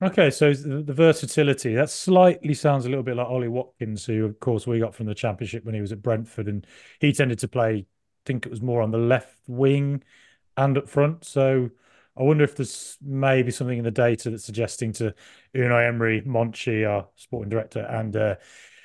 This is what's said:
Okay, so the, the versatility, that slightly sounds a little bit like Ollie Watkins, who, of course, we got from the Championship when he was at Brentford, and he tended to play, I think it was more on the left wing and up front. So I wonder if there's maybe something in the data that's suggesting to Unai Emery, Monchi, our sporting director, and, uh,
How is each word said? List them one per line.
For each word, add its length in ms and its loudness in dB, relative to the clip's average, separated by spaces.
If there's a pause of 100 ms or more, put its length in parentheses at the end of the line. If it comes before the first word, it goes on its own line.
Okay, 280 4
so 220 4
the, 300 -4
the 100 -8
versatility, 840 2
that 140 2
slightly 640 4
sounds 320 0
a 60 -4
little 140 -2
bit 120 -4
like 120 -4
Ollie 200 -2
Watkins, 560 -6
who, 220 0
of 140 -6
course, 260 0
we 120 0
got 160 -2
from 120 -8
the 80 -6
Championship 500 -6
when 100 -6
he 60 -4
was 120 -6
at 100 -12
Brentford, 460 -4
and 180 -6 (340)
he 140 2
tended 240 0
to 100 -6
play, 240 0
I 140 -4 (400)
think 180 -4
it 60 -14
was 100 -10
more 220 0
on 80 0
the 80 0
left 480 0
wing 560 0 (540)
and 200 2
up 120 -4
front. 360 0
So 460 0 (460)
I 60 -4
wonder 220 4
if 120 -2
there's 460 -10
maybe 480 0
something 280 -4
in 60 -4
the 60 0
data 400 0
that's 140 -10
suggesting 500 -4
to 200 -4 (420)
Unai 320 4
Emery, 340 0
Monchi, 640 -2
our 280 -2
sporting 340 -10
director, 300 -4
and, 340 -6
uh, 200 0 (500)